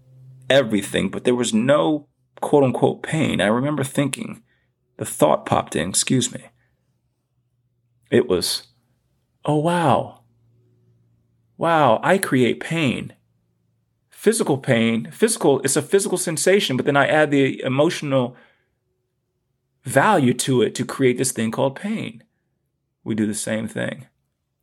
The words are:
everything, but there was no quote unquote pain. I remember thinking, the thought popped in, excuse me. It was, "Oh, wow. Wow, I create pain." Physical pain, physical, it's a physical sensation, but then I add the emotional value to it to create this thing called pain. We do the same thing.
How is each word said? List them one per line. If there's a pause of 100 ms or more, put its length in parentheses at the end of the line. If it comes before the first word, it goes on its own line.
(480)
everything,
but
there
was
no (320)
quote
unquote
pain.
I
remember
thinking, (540)
the
thought
popped
in,
excuse
me. (1700)
It
was, (800)
"Oh,
wow. (1400)
Wow,
I
create
pain." (960)
Physical
pain,
physical,
it's
a
physical
sensation,
but
then
I
add
the
emotional (1500)
value
to
it
to
create
this
thing
called
pain. (840)
We
do
the
same
thing. (560)